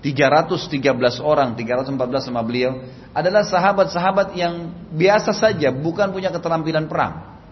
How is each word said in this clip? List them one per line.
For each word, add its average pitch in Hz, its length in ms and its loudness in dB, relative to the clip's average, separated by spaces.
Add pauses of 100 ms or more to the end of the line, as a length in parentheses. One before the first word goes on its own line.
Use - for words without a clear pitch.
tiga 139 240 2
ratus 160 400 2
tiga 139 240 0
belas 120 240 0
orang, 139 400 0
tiga 120 240 -2
ratus 135 80 -4
empat 127 200 -2
belas 131 200 -2
sama 120 160 -2
beliau, 123 400 -2 (280)
adalah 185 360 2
sahabat-sahabat 190 880 2
yang 170 360 -4 (200)
biasa 196 420 2
saja, 170 380 2
bukan 170 400 -2
punya 185 200 -4
keterampilan 160 540 -2
perang. 143 540 -4 (120)